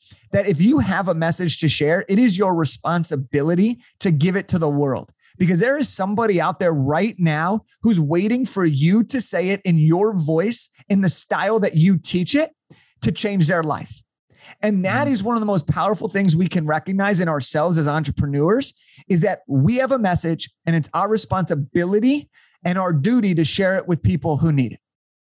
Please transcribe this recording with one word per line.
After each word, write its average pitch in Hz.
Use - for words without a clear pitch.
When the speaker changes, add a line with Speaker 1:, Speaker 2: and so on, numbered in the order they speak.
Speaker 1:
that 196
if 160
you 254
have 185
a 185
message 165
to -
share, 156
it 196
is 233
your 196
responsibility 165
to 202
give 165
it 190
to 185
the 160
world, 139
because 180
there 262
is 285
somebody 202
out 165
there 180
right 151
now 170
who's 220
waiting 190
for 190
you 165
to -
say 185
it 196
in 170
your 170
voice, 170
in 196
the 185
style 196
that 190
you 170
teach -
it, 311
to 214
change 196
their 170
life. -
And 208
that 233
Speaker 2:
Mm. 277
Speaker 1:
is 208
one 233
of 226
the 214
most 196
powerful 196
things 190
we 175
can 165
recognize 190
in 180
ourselves 156
as 151
entrepreneurs, 147
is 180
that 185
we 143
have 262
a 269
message 170
and 165
it's 160
our 180
responsibility 196
and 180
our 185
duty 196
to 165
share 190
it 180
with 175
people 165
who 165
need 135
it. -